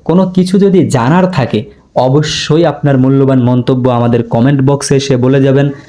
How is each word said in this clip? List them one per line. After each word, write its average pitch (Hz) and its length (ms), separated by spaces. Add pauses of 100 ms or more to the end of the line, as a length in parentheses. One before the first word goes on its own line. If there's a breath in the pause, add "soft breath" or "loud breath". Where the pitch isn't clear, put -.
কোনো 180 240
কিছু 185 320
যদি 180 300
জানার 139 420
থাকে, 117 280 (360 loud breath)
অবশ্যই 151 720
আপনার 143 320
মূল্যবান 135 440
মন্তব্য 123 480
আমাদের 117 340
কমেন্ট 135 380
বক্সে 139 340
এসে 135 220
বলে 131 240
যাবেন। 135 260 (220 loud breath)